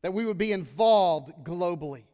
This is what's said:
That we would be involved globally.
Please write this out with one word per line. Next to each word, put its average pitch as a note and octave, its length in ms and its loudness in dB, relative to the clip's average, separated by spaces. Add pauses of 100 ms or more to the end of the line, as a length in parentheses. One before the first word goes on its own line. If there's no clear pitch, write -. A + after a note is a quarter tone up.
That F3+ 100 -6
we A3 140 -2
would G#3 140 -4
be G#3+ 140 0
involved F3+ 800 2 (100)
globally. D#3 720 -6